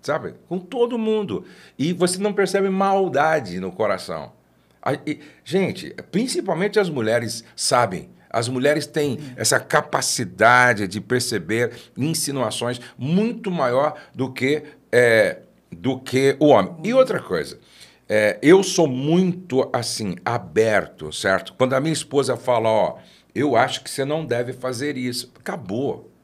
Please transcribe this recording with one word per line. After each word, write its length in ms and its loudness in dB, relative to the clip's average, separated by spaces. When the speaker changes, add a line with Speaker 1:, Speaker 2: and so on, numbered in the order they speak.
Speaker 1:
sabe? 340 -6
Com 100 -6
todo 400 -2
mundo. 460 -2
E 140 0
você 260 0
não 140 -2
percebe 380 0
maldade 920 0
no 140 -6
coração. 580 -4
A, 120 -2
e, 260 -6
gente, 500 -2
principalmente 680 0
as 100 2
mulheres 540 -2
sabem. 520 0
As 140 -2
mulheres 400 0
têm 320 -2
Speaker 2:
Sim. 160 -14
Speaker 1:
essa 240 0
capacidade 1300 2
de 140 -6
perceber 720 -2
insinuações 840 -4
muito 540 0
maior 440 0
do 160 -4
que, 320 -2
é, 500 4
do 300 -4
que 400 0
o 80 6
homem. 260 6
E 100 -2
outra 260 4
coisa, 400 -6
é, 340 2
eu 220 8
sou 240 2
muito, 840 0
assim, 500 -4
aberto, 880 0
certo? 460 -2
Quando 160 2
a 60 2
minha 140 -2
esposa 440 -2
fala, 320 0
"Ó, 280 2
eu 200 0
acho 280 2
que 60 -14
você 160 -4
não 200 -4
deve 280 -4
fazer 440 -6
isso", 400 -6
acabou. 720 -6